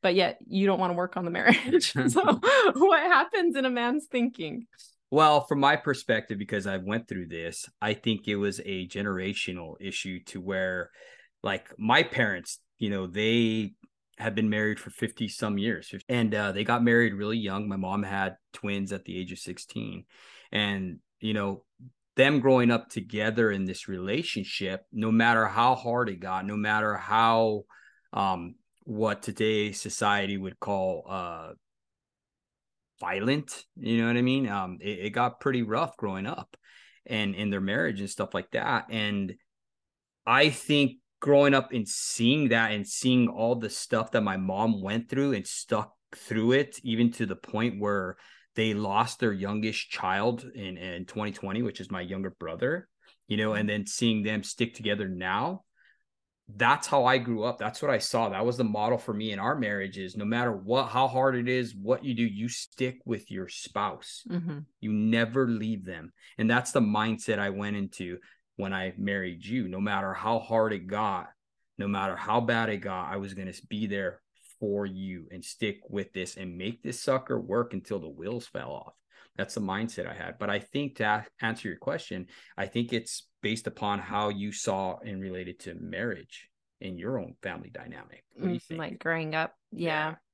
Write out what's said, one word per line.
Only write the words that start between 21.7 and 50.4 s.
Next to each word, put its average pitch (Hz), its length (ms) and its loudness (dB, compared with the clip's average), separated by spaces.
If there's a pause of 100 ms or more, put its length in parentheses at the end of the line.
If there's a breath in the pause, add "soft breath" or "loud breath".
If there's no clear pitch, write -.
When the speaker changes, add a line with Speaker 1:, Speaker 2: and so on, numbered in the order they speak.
Speaker 2:
them 139 240 6
growing 123 320 6
up 117 180 0
together 110 600 0
in 98 140 0
this 92 240 -6
relationship, 98 1000 -4
no 110 200 0
matter 113 360 6
how 117 280 6
hard 120 340 0
it 92 120 -8
got, 92 240 -4
no 104 100 -4
matter 107 400 2
how, 110 680 4 (500 soft breath)
um, 90 420 -2 (280)
what 107 380 -2
today's 107 600 0
society 101 560 0
would 95 220 -8
call, 95 500 -2
uh, 85 420 -8 (1500)
violent, 127 640 -2 (100)
you 117 260 0
know 113 60 4
what 120 100 4
I 120 40 4
mean? 127 260 2
Um, 95 340 -4
it, 101 180 -6
it 101 120 -4
got 120 280 0
pretty 127 240 0
rough 113 340 -2
growing 95 280 -4
up - 300 -10 (500 soft breath)
and 104 300 -2
in 104 140 -2
their 98 120 0
marriage 117 380 0
and 101 100 -6
stuff - 240 -6
like - 180 -6
that. - 380 0
And 104 460 -2 (880)
I 135 240 6
think 139 480 2 (220)
growing 143 340 8
up 131 180 4
and 113 160 -2
seeing 131 640 2
that 113 220 4
and 104 160 -2
seeing 127 400 4
all 113 280 0
the 113 140 -6
stuff - 420 -2
that 117 100 4
my 98 160 0
mom 98 440 0
went 110 280 -2
through 139 240 0
and 101 120 -4
stuck - 480 -4 (220)
through 113 380 2
it, 139 300 2
even 117 300 4
to 113 120 -2
the 95 100 -4
point 107 440 -4
where 101 360 -2 (400 soft breath)
they 110 180 2
lost 107 460 0
their 113 140 2
youngest 107 560 -4
child 113 640 0